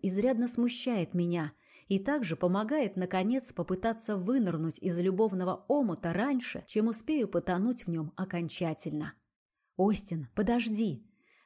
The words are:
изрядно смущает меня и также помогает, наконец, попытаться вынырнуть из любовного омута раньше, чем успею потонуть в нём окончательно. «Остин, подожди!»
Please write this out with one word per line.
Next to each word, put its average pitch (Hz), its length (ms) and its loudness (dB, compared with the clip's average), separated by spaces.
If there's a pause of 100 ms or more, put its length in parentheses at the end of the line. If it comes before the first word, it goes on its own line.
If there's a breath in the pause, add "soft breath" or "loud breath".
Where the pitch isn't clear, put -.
изрядно 226 460 2
смущает 240 640 0
меня 170 380 0 (340 soft breath)
и 196 120 2
также 196 380 -2
помогает, 214 600 2
наконец, 190 560 0
попытаться 208 640 -2
вынырнуть 180 640 0
из 180 200 -2
любовного 185 680 0
омута 208 440 2
раньше, 247 540 -2
чем 214 220 2
успею 233 400 0
потонуть 185 580 0
в - 20 -10
нём 160 280 -2
окончательно. 160 960 -4 (640)
«Остин, 175 580 2
подожди!» 214 680 0 (420 soft breath)